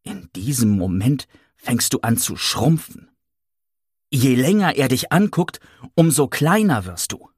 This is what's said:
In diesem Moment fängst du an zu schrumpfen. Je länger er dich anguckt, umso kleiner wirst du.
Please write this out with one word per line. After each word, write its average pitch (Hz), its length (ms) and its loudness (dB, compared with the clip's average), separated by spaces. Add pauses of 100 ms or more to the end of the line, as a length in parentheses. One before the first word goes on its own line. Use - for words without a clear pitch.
In - 340 -14
diesem 113 360 0
Moment 98 560 0 (280)
fängst - 380 -2
du - 80 -2
an 113 160 0
zu - 180 -6
schrumpfen. - 760 -2 (1000)
Je 131 240 2
länger 165 420 2
er 135 120 2
dich 127 240 -2
anguckt, 180 480 0 (340)
umso 156 340 4
kleiner 170 580 0
wirst 87 260 -10
du. - 260 -12